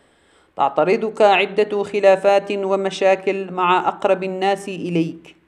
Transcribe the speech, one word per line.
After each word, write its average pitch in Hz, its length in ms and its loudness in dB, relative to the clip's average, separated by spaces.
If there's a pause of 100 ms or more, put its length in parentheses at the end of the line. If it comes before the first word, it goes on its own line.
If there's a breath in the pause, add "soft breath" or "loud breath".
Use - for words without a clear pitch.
(560 soft breath)
تعترضك 196 680 0
عدة 202 640 2
خلافات 196 680 2
ومشاكل 190 1000 -2
مع 180 360 0
أقرب 190 360 0
الناس 196 460 -2
إليك 170 680 -6 (120)